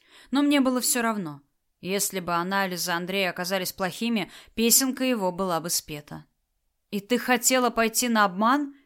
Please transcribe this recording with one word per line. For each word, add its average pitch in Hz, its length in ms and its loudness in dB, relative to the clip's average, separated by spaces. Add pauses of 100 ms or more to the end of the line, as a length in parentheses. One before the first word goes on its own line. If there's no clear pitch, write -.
(320)
но 269 100 2
мне 285 180 4
было 254 220 2
все - 200 0
равно. 196 400 -4 (400)
Если 190 380 -2
бы 175 140 -4
анализы 180 580 -2
Андрея 180 380 -2
оказались 180 440 -4
плохими, 196 580 -2 (240)
песенка 233 480 2
его 220 280 0
была 175 280 -2
бы 165 100 -6
спета. 151 560 -8 (640)
«И 202 100 -6
ты 240 180 0
хотела 247 520 2
пойти 226 400 0
на 214 160 4
обман? 240 500 2 (100)